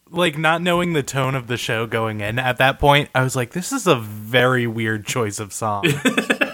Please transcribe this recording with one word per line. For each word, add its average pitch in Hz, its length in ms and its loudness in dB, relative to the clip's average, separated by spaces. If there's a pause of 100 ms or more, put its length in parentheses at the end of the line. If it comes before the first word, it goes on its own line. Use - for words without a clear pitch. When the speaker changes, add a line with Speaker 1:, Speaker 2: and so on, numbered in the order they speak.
(100)
Speaker 1:
like, 170 280 0
not 160 240 2
knowing 175 300 2
the 151 100 2
tone 135 320 -2
of 123 140 -6
the 123 80 -2
show 117 300 -2
going 113 340 -2
in 107 180 -4
at 127 200 0
that 131 200 4
point, 143 360 4
I 131 100 4
was 127 100 -2
like, 123 160 -2
"This 180 220 -6
is 247 140 -2
a 156 100 6
very 117 720 0
weird 110 400 -2
choice 110 340 -2
of 101 120 -10
song." 104 360 -2
Speaker 2:
<laughs> 143 160 -2 (500)